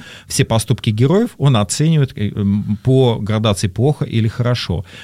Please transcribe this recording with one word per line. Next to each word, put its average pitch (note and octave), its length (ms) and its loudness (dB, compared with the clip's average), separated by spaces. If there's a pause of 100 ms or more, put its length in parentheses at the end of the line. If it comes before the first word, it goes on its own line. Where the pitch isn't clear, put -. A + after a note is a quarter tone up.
(260)
все - 200 -2
поступки A2+ 420 -2
героев C#3+ 480 2
он C#3 220 2
оценивает, D3 580 0
э, G#2 180 -2
м, G2+ 480 0
по C3 380 4
градации G#2+ 480 0
плохо B2+ 380 -2
или A2+ 220 0
хорошо. A#2+ 580 -4 (180)